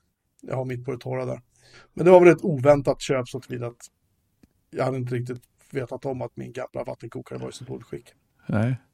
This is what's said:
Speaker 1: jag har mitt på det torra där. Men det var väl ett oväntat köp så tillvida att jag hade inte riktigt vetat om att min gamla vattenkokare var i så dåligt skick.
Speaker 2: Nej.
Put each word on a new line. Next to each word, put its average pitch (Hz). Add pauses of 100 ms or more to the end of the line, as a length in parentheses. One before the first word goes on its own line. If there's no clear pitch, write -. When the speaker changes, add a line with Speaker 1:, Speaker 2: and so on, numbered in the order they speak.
(420)
Speaker 1:
jag -
har 131
mitt 123
på 135
det 123
torra 127
där. 127 (520)
Men 160
det 180
var 185
väl 175
ett 160
oväntat 143
köp 127
så 127
tillvida 120
att 120 (880)
jag -
hade 131
inte 123
riktigt 123 (280)
vetat 131
om 131
att 123
min 123
gamla 127
vattenkokare 127
var 127
i -
så -
dåligt 127
skick. - (340)
Speaker 2:
Nej. 113 (180)